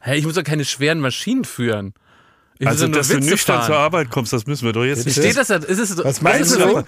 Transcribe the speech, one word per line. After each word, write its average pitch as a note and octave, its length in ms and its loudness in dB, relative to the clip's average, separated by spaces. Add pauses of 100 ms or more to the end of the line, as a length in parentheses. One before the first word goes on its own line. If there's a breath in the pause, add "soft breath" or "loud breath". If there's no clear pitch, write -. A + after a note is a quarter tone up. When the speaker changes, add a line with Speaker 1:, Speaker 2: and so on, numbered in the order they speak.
Speaker 1:
Hä, C3+ 160 -2
ich D3+ 80 0
muss D#3+ 100 -2
doch F3 80 -2
keine D3 220 -2
schweren D3 340 0
Maschinen G3+ 460 -2
führen. G#2 500 -4 (640 soft breath)
Ich C3+ 80 -2
Speaker 2:
Also, D#3 200 2
Speaker 1:
muss - 0 -
doch - 20 2
nur D3+ 120 0
Speaker 2:
dass C3+ 80 0
du E3 100 2
Speaker 1:
Witze C#3 120 0
Speaker 2:
nüchtern G3 260 2
Speaker 1:
fahren. A#2 100 0
Speaker 2:
zur D3+ 100 2
Arbeit D3+ 340 0
kommst, A#2+ 220 -4
das A#2 140 -2
müssen C#3+ 180 -4
wir A#2 80 0
doch A2+ 120 0
jetzt C3 200 -2
Speaker 3:
Bitte? C#3 160 0
Speaker 2:
nicht D#3+ 80 4
Speaker 1:
Steht F#3 80 0
das C4 120 0
da? G3+ 80 2
Ist F3+ 220 -2
es G#3+ 120 -2
so, F3 140 -4
Speaker 3:
Was C3+ 180 -2
meinst E3+ 300 2
Speaker 1:
ist F#3 60 2
es F3+ 60 4
Speaker 3:
du? F#3+ 60 4
Speaker 1:
so? G3+ 180 2